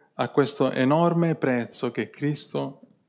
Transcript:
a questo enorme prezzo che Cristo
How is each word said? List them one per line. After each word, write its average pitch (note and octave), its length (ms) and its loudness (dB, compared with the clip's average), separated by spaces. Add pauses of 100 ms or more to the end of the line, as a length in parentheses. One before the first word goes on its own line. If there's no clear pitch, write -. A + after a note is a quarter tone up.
(160)
a B2+ 120 -2
questo C3+ 420 2
enorme E3 680 2
prezzo B2 560 -2
che A2+ 180 -4
Cristo C#3+ 720 -6 (280)